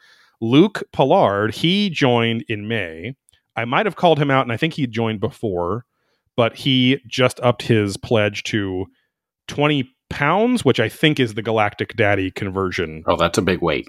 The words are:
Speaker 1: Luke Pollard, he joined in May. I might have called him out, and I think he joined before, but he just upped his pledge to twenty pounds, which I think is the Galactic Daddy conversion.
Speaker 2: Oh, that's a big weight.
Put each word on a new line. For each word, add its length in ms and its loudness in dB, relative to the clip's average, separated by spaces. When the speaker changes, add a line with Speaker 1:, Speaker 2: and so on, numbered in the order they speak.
Speaker 1:
Luke 500 2
Pollard, 640 2
he 340 0
joined 600 0
in 180 -8
May. 480 -8
I 100 -4
might 200 0
have 100 -4
called 240 4
him 100 0
out, 160 2
and 60 -4
I 60 -4
think 160 -2
he 120 -2
joined 360 -4
before, 640 -4
but 220 0
he 500 2
just 340 0
upped 220 0
his 340 2
pledge 460 -2
to 440 -4
twenty 420 0
pounds, 560 0
which 140 4
I 100 0
think 300 0
is 160 0
the 60 -6
Galactic 540 -2
Daddy 340 2
conversion. 800 -4
Speaker 2:
Oh, 80 2
that's 220 0
a 40 2
big 200 0
weight. 280 -2